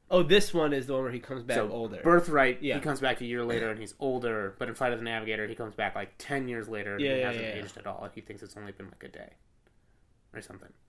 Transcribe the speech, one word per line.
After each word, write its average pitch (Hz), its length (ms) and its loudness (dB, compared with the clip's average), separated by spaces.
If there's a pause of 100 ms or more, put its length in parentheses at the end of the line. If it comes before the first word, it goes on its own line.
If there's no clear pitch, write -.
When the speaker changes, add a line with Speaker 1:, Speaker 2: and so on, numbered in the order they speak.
(120)
Speaker 1:
Oh, 180 120 8
this 175 300 6
one 156 200 4
is 135 140 0
the 139 60 -2
one 131 100 0
where 123 80 -4
he 123 80 -6
comes 127 240 -8
back 117 140 0
Speaker 2:
So, 107 140 0
Speaker 1:
older. 113 320 -6
Speaker 2:
Birthright, 151 580 6
Speaker 1:
Yeah. 135 140 0
Speaker 2:
he 135 60 -2
comes 139 180 -2
back 127 220 0
a 123 40 -4
year 120 180 -2
later 113 280 0
and 107 80 -6
he's 107 200 -12
older, 117 600 -2
but 123 100 -2
in 110 60 -8
Flight 123 180 0
of 110 60 -2
the 117 60 -6
Navigator, 110 420 -2
he 110 80 -8
comes 110 200 -8
back, 101 200 -2
like, 98 220 -8
ten 139 300 -4
years 113 220 -6
later 104 260 -4
and 101 80 -2
Speaker 1:
Yeah, 139 120 2
Speaker 2:
he 131 60 2
Speaker 1:
yeah, 127 60 2
Speaker 2:
hasn't 117 180 -2
Speaker 1:
yeah, 107 100 -6
yeah. 104 80 -8
Speaker 2:
aged 98 140 -14
at - 100 -12
all. 101 260 -8
He 113 80 -14
thinks 101 220 -16
it's 101 140 -16
only 104 140 -12
been, 95 160 -16
like, - 160 -20
a 95 60 -14
day - 200 -16 (1040)
or 110 80 -12
something. 98 280 -18 (200)